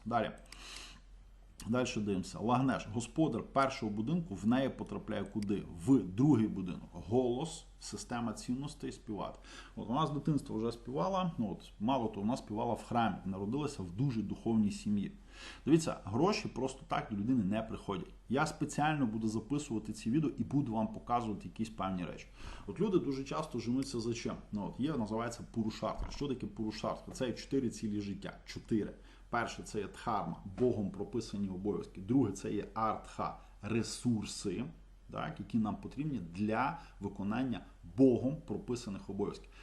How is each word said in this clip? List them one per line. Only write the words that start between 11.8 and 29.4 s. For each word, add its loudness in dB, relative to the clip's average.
мало 4
того, -4
вона 2
співала -2
в -4
храмі, 4
народилася -2
в -6
дуже 2
духовній 4
сім'ї. 0
Дивіться, 6
гроші 2
просто -4
так 0
до -2
людини 4
не 2
приходять. -4
Я 2
спеціально 2
буду 0
записувати -2
ці -2
відео 4
і 0
буду 2
вам 2
показувати -2
якісь -4
певні -2
речі. -8
От -6
люди 4
дуже 0
часто -4
женуться 0
за 0
чим? -4
Ну, -2
от -6
є, 2
називається -2
пурушартха. -2
Що -2
таке -2
пурушартха? -4
Це -2
чотири 0
цілі -2
життя. -6
Чотири. 0
Перше — -2